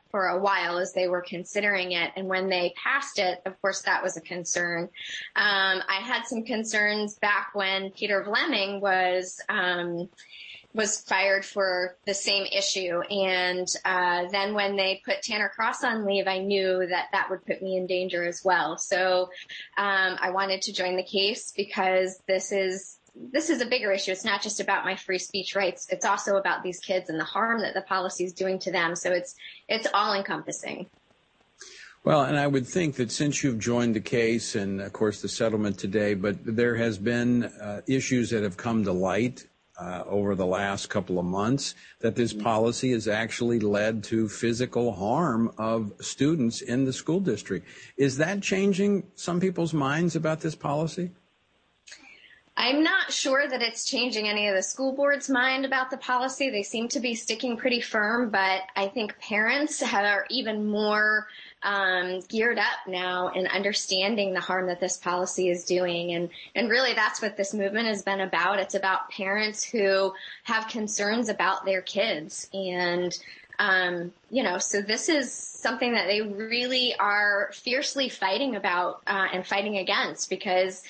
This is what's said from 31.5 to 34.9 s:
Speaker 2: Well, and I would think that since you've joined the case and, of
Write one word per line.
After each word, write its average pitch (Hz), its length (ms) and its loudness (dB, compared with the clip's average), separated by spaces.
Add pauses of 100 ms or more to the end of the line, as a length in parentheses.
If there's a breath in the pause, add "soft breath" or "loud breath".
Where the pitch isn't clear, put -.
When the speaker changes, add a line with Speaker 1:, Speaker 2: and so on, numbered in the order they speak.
Speaker 2:
Well, 147 180 6
and 143 160 2
I 143 80 2
would 135 220 2
think 165 260 0
that 120 160 -2
since 147 320 0
you've 123 160 2
joined 120 380 2
the 107 40 0
case 117 540 0
and, 98 260 -2
of 98 120 -8